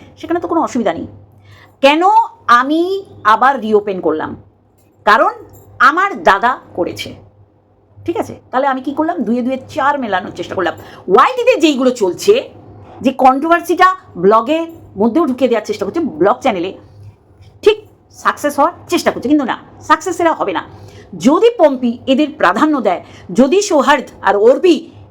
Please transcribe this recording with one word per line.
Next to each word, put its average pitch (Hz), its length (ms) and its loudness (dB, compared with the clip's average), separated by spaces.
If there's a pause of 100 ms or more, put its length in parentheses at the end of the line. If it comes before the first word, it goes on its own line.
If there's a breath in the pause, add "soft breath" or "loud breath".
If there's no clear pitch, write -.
(180 loud breath)
সেখানে 330 220 -4
তো 349 80 -6
কোনো 339 140 0
অসুবিধা 214 320 -2
নেই। - 140 -10 (720 soft breath)
কেন 294 200 4 (460)
আমি 320 580 0 (180)
আবার 233 380 2
রিওপেন 208 400 0
করলাম? 156 340 -4 (680)
কারণ 262 260 4 (480)
আমার 302 440 0
দাদা 214 360 2 (160)
করেছে, - 540 -8 (760)
ঠিক 339 120 -6
আছে? - 220 -8 (120)
তাহলে 269 160 -2
আমি 262 140 -4
কি 269 120 -8
করলাম? 320 240 -4
দুয়ে 240 240 -4
দুয়ে 254 160 -4 (100)
চার 285 320 -2
মেলানোর 202 320 -4
চেষ্টা 170 240 -12
করলাম। 170 180 -2 (340 loud breath)
ওয়াইটিতে 427 540 2
যেইগুলো 269 280 2
চলছে, 214 600 0 (520)
যে 226 100 0
কন্ট্রোভার্সিটা 330 840 2 (220)
ব্লগের 226 500 2 (300)
মধ্যেও 226 280 0
ঢুকিয়ে 254 240 -2
দেওয়ার 220 160 -2
চেষ্টা 202 200 -6
করছে, 196 140 -6
ব্লগ 196 400 0
চ্যানেলে, 196 340 -4 (880)
ঠিক 427 160 4 (320)
সাকসেস - 500 -4
হওয়ার 320 140 0 (140)
চেষ্টা 320 240 -2
করছে, - 180 -8
কিন্তু 294 160 2
না, 180 120 -6 (220)
সাকসেস 320 400 -2
এরা 330 140 0
হবে 196 200 -4
না। 156 100 -4 (540 loud breath)
যদি 311 400 4
পম্পি 254 500 2
এদের 269 200 2 (100)
প্রাধান্য 254 440 2
দেয়, 185 220 -2 (300 loud breath)
যদি 269 280 4
সৌহার্দ্য 285 480 0 (120)
আর 196 160 0
অর্পি 262 540 2 (200)